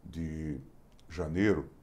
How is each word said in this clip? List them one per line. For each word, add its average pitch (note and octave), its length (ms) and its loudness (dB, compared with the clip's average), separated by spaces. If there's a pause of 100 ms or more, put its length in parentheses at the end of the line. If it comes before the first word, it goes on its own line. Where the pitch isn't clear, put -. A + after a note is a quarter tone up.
de D#2 540 -4 (500)
janeiro E2+ 600 2 (120)